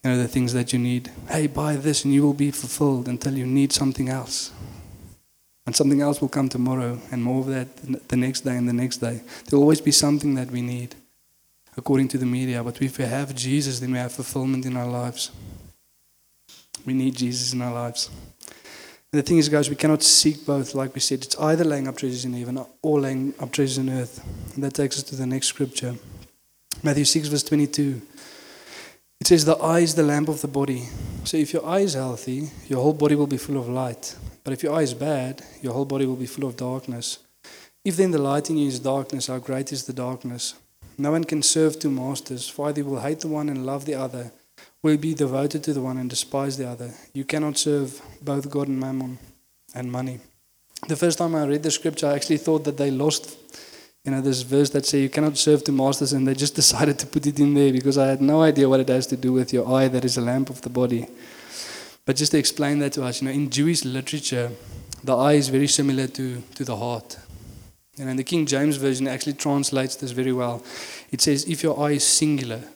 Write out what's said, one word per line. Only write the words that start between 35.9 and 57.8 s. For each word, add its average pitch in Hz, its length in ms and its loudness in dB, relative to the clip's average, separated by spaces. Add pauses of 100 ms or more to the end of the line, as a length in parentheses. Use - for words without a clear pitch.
will 131 80 -2
be 127 120 -6
full 139 220 -6
of 120 80 -8
darkness. 127 600 -8 (680)
If 185 120 -2
then 185 160 4
the 156 60 2
light 143 300 2
in 160 80 0
you 147 120 2
is 127 100 -4
darkness, 135 480 -2
how 127 120 -6
great 135 340 -6
is 131 120 -6
the 135 80 -10
darkness? 123 600 -8 (420)
No 143 140 0
one 165 140 2
can 151 180 -2
serve 156 380 4
two 147 100 0
masters, 131 580 -6
for 147 200 -4
either 147 140 -2
you 139 40 -4
will 135 140 -4
hate 151 200 -4
the 160 80 -6
one 151 200 -2
and 131 180 -4
love 139 180 -6
the 143 120 -4
other, 127 340 -8 (520)
or 156 80 4
you'll 151 100 4
be 160 140 -2
devoted 143 500 0
to 156 80 -2
the 135 100 0
one 131 160 -4
and 127 100 -4
despise 135 480 -4
the 131 120 -6
other. 120 240 -10 (200)
You 135 120 -6
cannot 151 340 -2
serve 143 420 -2 (220)
both 139 260 -4
God 139 200 -4
and 135 100 -2
mammon 131 400 -6 (560)
and 123 160 -8
money. 127 300 -6 (640)
The 156 100 -2
first 170 220 2
time 165 160 0
I 151 100 2
read 147 200 0
the 156 80 0
scripture, 156 340 -2
I 143 80 2
actually 147 240 0
thought 151 260 2
that 139 140 -2
they 143 120 2
lost, 143 460 0 (680)
you 135 80 -2
know, 131 100 0
this 127 200 0
verse 139 280 4
that 139 160 0
says 139 160 4
you 135 80 2
cannot 151 260 2
serve 147 260 4
two 147 100 2
masters, 139 420 2
and 131 120 2
they 135 80 2
just 139 200 -2
<laughs> 151 80 2
decided 147 380 4
to - 60 -8
put 143 200 -2
it 143 120 0
in 143 140 6
there 139 200 6
because 135 260 2